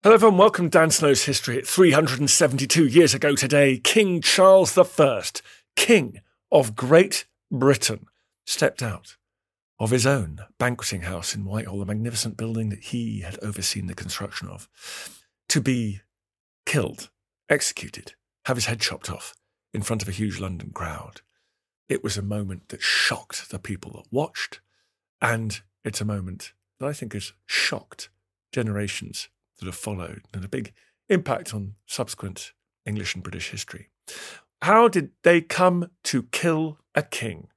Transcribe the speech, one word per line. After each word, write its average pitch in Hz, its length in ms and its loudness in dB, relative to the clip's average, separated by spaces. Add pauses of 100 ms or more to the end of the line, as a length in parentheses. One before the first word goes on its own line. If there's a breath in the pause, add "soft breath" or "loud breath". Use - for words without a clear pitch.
Hello 214 100 8
everyone, 214 240 6
welcome 185 320 4
to - 80 4
Dan 160 140 6
Snow's 143 320 2
History. 131 400 -4
Three 185 260 6
hundred 135 300 2
and 143 100 0
seventy-two 139 560 4
years 139 300 6
ago 143 180 0
today, 135 460 4
King 190 420 2
Charles 190 540 6
the 180 100 8
First, - 560 0 (340 soft breath)
King 165 460 2 (300)
of 120 240 6
Great 160 500 4 (240)
Britain, 127 560 0 (400)
stepped - 380 -2
out - 340 -10 (600)
of 107 100 -2
his 120 160 2
own 107 360 -2 (180)
banqueting 120 420 -4
house 87 320 -8
in 104 100 -8
Whitehall, 101 380 -6
a 95 60 -6
magnificent 113 500 -6
building 113 320 -4
that 101 140 -10
he 113 380 -6
had 90 200 -12
overseen 98 460 -6
the 90 80 -10
construction - 520 -10
of, 95 220 -18 (800 loud breath)
to 151 100 2
be 113 420 -2 (680)
killed, - 420 -4 (400)
executed, - 640 -4 (320)
have 127 120 -2
his 110 100 -2
head 117 120 -4
chopped - 300 -6
off - 240 -12 (400)
in 110 80 -4
front 104 220 -4
of - 40 -6
a 98 40 -6
huge 98 280 -4
London 95 300 -8
crowd. - 520 -12 (680)
It - 140 -2
was 101 120 -6
a 101 60 -6
moment 101 480 -8
that - 140 -12
shocked - 680 -4
the 95 80 -12
people - 360 -12
that - 200 -18
watched, - 480 -6 (580)
and 113 400 -2 (240)
it's 107 160 -8
a 104 60 -4
moment 92 480 -8 (260)
that 131 60 -8
I 147 80 -4
think 117 200 -12
has 101 200 -10 (140)
shocked - 600 -6 (420)
generations 104 800 -6 (280)
that 90 100 -12
have 90 80 -10
followed, 92 460 -10 (120)
and 95 100 -10
a 101 60 -14
big 120 240 -8 (340)
impact - 460 -2
on 101 220 -10 (100)
subsequent - 680 -10 (340)
English 104 300 -6
and 92 80 -14
British 92 280 -12
history. - 360 -14 (760 loud breath)
How 220 280 6
did 160 220 -2 (120)
they 170 160 6
come 175 520 0 (120)
to 120 200 -2
kill 156 540 -2 (160)
a 151 80 0
king? - 560 -10